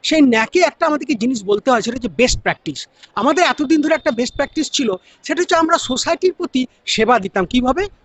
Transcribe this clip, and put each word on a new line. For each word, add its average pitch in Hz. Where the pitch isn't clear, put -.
সেই 311
ন্যাকে 240
একটা 330
আমাদেরকে 302
জিনিস 226
বলতে 208
হয়, 233
সেটা 233
হচ্ছে 240
বেস্ট 165
প্র্যাকটিস। -
আমাদের 294
এতদিন 294
ধরে 311
একটা 302
বেস্ট 233
প্র্যাকটিস -
ছিল, 220
সেটা 320
হচ্ছে 349
আমরা 330
সোসাইটির 330
প্রতি 254
সেবা 220
দিতাম। 190
কিভাবে? 254